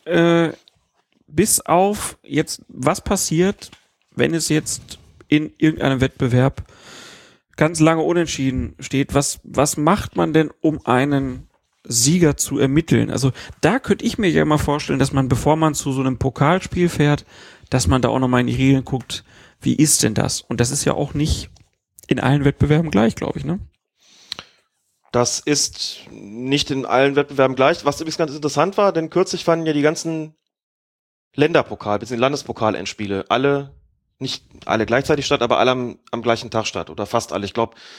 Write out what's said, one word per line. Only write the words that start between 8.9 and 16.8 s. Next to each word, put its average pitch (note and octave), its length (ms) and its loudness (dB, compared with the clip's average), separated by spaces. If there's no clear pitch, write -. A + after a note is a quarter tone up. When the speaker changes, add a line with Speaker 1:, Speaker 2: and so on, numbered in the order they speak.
Speaker 1:
Was, - 280 0
was - 340 -2
macht E3 400 0
man E3 160 0
denn, D#3 180 2
um D3+ 260 -2
einen C3+ 600 0
Sieger C#3+ 520 2
zu - 220 -4
ermitteln? C3+ 520 2
Also A#2+ 220 0
da G3 160 2
könnte - 260 -2
ich A#3 140 -2
mir G3 120 2
ja D#3 140 2
mal D3+ 140 2
vorstellen, D3 400 -2
dass C3+ 140 0
man, C3+ 160 0
bevor A#2+ 280 2
man D#3+ 180 2
zu - 180 -4
so C3 80 -2
einem C3 180 -2
Pokalspiel F3 680 0